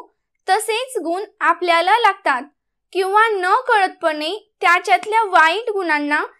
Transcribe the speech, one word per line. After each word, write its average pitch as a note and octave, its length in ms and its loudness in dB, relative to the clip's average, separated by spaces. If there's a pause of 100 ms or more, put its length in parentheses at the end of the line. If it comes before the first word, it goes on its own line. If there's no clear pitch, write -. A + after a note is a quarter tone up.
(480)
तसेच A4+ 560 -2
गुण F4 200 -4 (160)
आपल्याला E4+ 600 2
लागतात F4+ 440 0 (500)
किंवा G4 340 2
न F#4+ 260 -2 (140)
कळतपणे E4+ 680 -2 (260)
त्याच्यातल्या F#4+ 640 2
वाईट F#4 480 2
गुणांना D4+ 520 -2 (160)